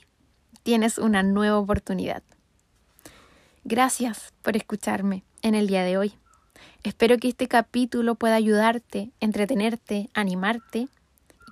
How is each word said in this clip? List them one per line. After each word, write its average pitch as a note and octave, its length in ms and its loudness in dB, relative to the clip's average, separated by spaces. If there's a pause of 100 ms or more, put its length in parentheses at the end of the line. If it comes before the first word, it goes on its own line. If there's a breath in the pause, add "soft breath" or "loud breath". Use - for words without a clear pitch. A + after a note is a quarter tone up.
(640)
tienes A3+ 340 2
una G3+ 260 2
nueva G#3 340 2
oportunidad. G3 640 -2 (1400 soft breath)
Gracias A#3+ 800 -2
por A3 160 -2
escucharme G3 640 -4 (180)
en A3 140 2
el G#3 120 2
día F#3+ 160 0
de F3+ 140 0
hoy. G3+ 180 -2 (680 loud breath)
Espero A3+ 340 2
que B3 100 -4
este B3 220 -2
capítulo A#3+ 640 0
pueda A3+ 200 2
ayudarte, A3 840 0
entretenerte, G#3 920 -2
animarte G#3+ 720 -4 (600)
y A3+ 40 -20